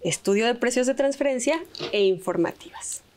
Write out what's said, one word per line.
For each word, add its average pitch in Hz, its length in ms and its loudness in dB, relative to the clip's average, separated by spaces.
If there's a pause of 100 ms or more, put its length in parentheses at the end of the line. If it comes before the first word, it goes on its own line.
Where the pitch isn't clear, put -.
estudio 202 460 0
de 240 100 0
precios 247 320 0
de 269 60 4
transferencia 277 640 0 (320)
e 208 140 2
informativas. - 960 -4 (140)